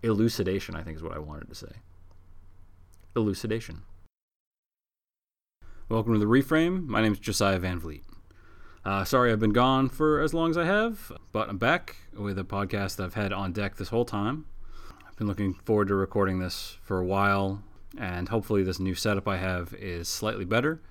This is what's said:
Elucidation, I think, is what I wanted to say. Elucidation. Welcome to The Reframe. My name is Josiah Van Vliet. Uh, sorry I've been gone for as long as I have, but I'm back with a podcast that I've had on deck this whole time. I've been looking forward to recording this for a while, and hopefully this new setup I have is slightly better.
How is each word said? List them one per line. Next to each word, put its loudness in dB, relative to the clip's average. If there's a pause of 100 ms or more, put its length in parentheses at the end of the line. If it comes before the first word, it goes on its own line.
Elucidation, 2
I -8
think, -8
is -10
what -6
I -8
wanted -10
to -14
say. -14 (1400)
Elucidation. 0 (2000)
Welcome 2
to 6
The 4
Reframe. 4
My 0
name 4
is -4
Josiah 2
Van -2
Vliet. -10 (800)
Uh, 0
sorry 4
I've 2
been 4
gone 6
for 2
as 2
long 2
as 2
I 2
have, 0 (180)
but 0
I'm -6
back 0 (220)
with -4
a -4
podcast -2
that -4
I've -8
had 0
on -2
deck -2
this -6
whole 2
time. -2 (600)
I've -18
been 0
looking 0
forward 4
to 2
recording 2
this -6
for 0
a 0
while, 2 (340)
and -4
hopefully 2
this 0
new 0
setup 0
I 0
have -2
is -8
slightly -2
better. 2